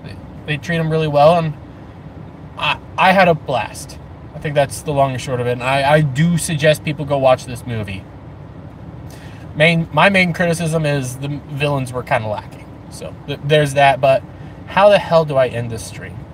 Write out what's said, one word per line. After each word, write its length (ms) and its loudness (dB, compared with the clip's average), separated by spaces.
They, 120 -14
they 120 -4
treat 200 -4
them 120 -2
really 200 0
well, 280 8
and 160 -2
I, 220 -4
I 140 6
had 160 6
a 80 4
blast. 640 -6
I 40 -14
think 160 -6
that's 280 0
the 100 -6
long 220 2
and 60 -6
short 200 -4
of 80 -2
it. 60 0
And 100 -6
I, 300 2
I 80 6
do 360 2
suggest 460 0
people 220 -6
go 120 -2
watch 280 4
this 200 -12
movie. 380 -8
Main, 360 2
my 180 6
main 240 2
criticism 520 0
is 320 -2
the 120 -8
villains 640 -4
were 100 -6
kinda 240 0
lacking. 380 -8
So 240 -14
th-, 180 -8
there's 300 2
that, 280 4
but 200 4
how 220 6
the 100 6
hell 260 2
do 100 -4
I 120 4
end 240 -4
this 120 -10
stream? 320 -14